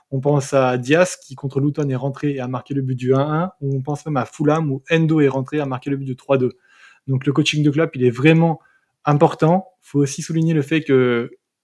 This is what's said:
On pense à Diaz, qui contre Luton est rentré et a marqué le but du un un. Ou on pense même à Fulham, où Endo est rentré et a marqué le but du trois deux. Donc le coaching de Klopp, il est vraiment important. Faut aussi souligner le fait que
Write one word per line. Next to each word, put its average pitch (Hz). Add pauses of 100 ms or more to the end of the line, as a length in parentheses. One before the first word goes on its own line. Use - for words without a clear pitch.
(120)
On 135
pense 143
à 127
Diaz, 151 (100)
qui -
contre 135
Luton 147
est 131
rentré 139
et 135
a 123
marqué 127
le 143
but 131
du 127
un 135
un. 156 (100)
Ou 139
on 131
pense 147
même 151
à 120
Fulham, 151
où 135
Endo 160
est 139
rentré 131
et 151
a 143
marqué 131
le 143
but 139
du 131
trois 139
deux. 127 (560)
Donc 131
le 147
coaching 151
de 147
Klopp, 156
il 127
est 123
vraiment 160 (460)
important. 156 (100)
Faut -
aussi 143
souligner 165
le 147
fait 160
que 123 (320)